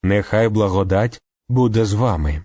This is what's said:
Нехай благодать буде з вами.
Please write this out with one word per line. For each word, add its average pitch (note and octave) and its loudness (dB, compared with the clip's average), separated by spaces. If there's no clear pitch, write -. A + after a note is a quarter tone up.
Нехай G#2 0
благодать G2 0
буде A#2 2
з G2+ -2
вами. E2 -2